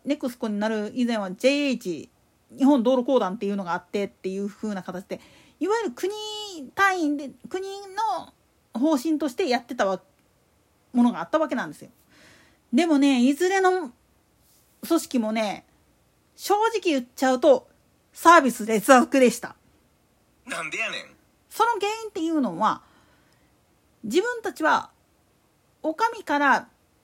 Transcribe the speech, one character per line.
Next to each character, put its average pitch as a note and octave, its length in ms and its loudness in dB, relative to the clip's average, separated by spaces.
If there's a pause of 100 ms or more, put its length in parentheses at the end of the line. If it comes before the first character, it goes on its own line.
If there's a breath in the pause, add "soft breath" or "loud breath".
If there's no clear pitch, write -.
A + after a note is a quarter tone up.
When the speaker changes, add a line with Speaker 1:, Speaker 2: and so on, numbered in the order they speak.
Speaker 1:
ネ C#4+ 120 -2
ク D4 120 -6
ス A#3+ 80 -10
コ A#3 120 -6
に G#3 100 -4
な G#3+ 100 -2
る G#3+ 260 -4
以 B3+ 100 0
前 A#3 140 -2
は G3 120 -6
ジ F#3 160 -2
ェ C4 40 6
イ C#4+ 40 2
エ C#4+ 160 -2
イ A#3+ 80 -2
チ、 E3+ 320 -10 (460)
日 C4+ 80 0
本 C4+ 180 6
道 B3 140 2
路 B3 80 0
公 B3+ 160 2
団 F#3 140 -4
っ A#3 40 -10
て G3+ 80 -6
い G3+ 40 -2
う G3+ 60 -4
の G3 60 -6
が E3+ 120 -6
あ - 20 -6
っ - 100 -10
て G3+ 200 -6
っ - 20 -8
て - 200 -12
い F#3+ 100 -8
う G3+ 100 -6
風 G#3 260 -10
な F#3 80 -10
形 F3+ 220 -12
で、 - 160 -14 (400 soft breath)
い D#4+ 80 -4
わ G#4 160 2
ゆ D#4+ 60 -4
る A#3+ 40 -14
国 F#4 180 -6 (640)
単 F#4+ 260 2
位 D4 160 0
で、 C#4 140 -10 (180)
国 F#4 160 -8 (1080)
の A3+ 60 -4
方 D#4 160 2
針 D#4 220 -2
と D4+ 100 -4
し B3 80 -10
て F#4 120 -2
や A#3+ 100 0
っ A#3+ 60 -8
て C4 120 -14
た A3 100 0
わ、 F#3+ 160 -4 (920)
も - 120 4
の A#3+ 80 4
が E3 80 -8
あ - 20 -6
っ E3+ 80 -10
た D#4 80 2
わ D#4 80 2
け D#4 80 -6
な G#3+ 100 -4
ん D#3+ 60 -12
で - 60 -18
す - 60 -20
よ。 - 80 -20 (840 soft breath)
で D#4 140 4
も D4+ 120 4
ね、 C4+ 240 4
い C4+ 120 4
ず F4 140 0
れ F#4+ 120 2
の F#4 320 0 (960)
組 E4 140 2
織 - 200 -6
も G#3+ 100 -4
ね、 A3 340 -4 (720)
正 - 200 0
直 A4 320 0
言 C#4 160 0
っ - 20 -8 (100)
ち - 100 -4
ゃ C4 100 4
う B3+ 60 -2
と C#4+ 280 4 (440)
サ E4+ 260 8
ー - 20 8
ビ C4+ 100 2
ス A3 160 -8
劣 A3 260 4
悪 B3 280 6
で B3 100 6
し - 80 -8
た。 - 160 -14 (880)
Speaker 2:
な - 180 -10
ん F#3 80 -10
で F#3+ 80 -8
や G#3+ 120 -4
ね E3 120 -8
ん。 - 20 -16 (440)
Speaker 1:
そ - 160 0
の A#4 100 0
原 G4+ 120 -4 (160)
因 A4 60 -10
っ G4+ 40 -16
て F#4 80 -8
い D#4+ 100 -2
う D#4 100 0
の F#3 180 -4
は、 G3 240 -2 (1200 soft breath)
自 A3+ 180 -2
分 A#4 220 -4
た G4 100 -8
ち - 120 -8
は C#4+ 260 0 (960)
お D#4+ 100 -2
上 A4 300 -4
か D4 160 -2
ら B3 280 2 (360)